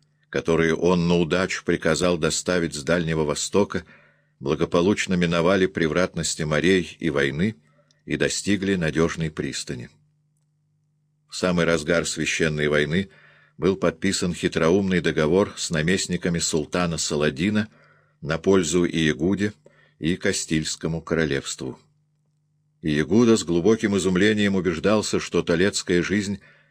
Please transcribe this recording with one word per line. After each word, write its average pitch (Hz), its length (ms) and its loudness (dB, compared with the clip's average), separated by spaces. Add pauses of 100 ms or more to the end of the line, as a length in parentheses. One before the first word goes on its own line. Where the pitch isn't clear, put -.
(300)
которые 80 440 2
он 85 340 2
на 87 120 4
удачу 87 440 -2
приказал 85 540 0
доставить 82 560 -2
с 73 80 -8
Дальнего 80 440 0
Востока, 92 600 -2 (540)
благополучно 87 720 0
миновали 87 540 2
превратности 85 760 -2
морей 78 560 0
и 78 120 -2
войны 71 460 -2 (480)
и 73 120 -4
достигли 95 580 0
надёжной 80 540 -2
пристани. 76 600 -8 (1400)
В - 60 -16
самый 87 300 0
разгар 82 420 0
священной 76 640 -2
войны — 76 420 0 (460)
был 92 200 0
подписан 90 560 -2
хитроумный 87 680 2
договор 80 540 2
с - 140 -8
наместниками 87 680 -2
султана 82 580 -2
Саладина 78 720 0 (520)
на 78 160 -4
пользу 90 480 2
Иегуде 87 680 0 (460)
и 82 160 -2
Кастильскому 82 840 -4
королевству. 71 800 -4 (1040)
Иегуда 85 560 4
с 92 60 -4
глубоким 101 540 2
изумлением 98 580 2
убеждался, 95 640 0
что - 220 0
толедская 87 640 0
жизнь 98 360 -2 (320)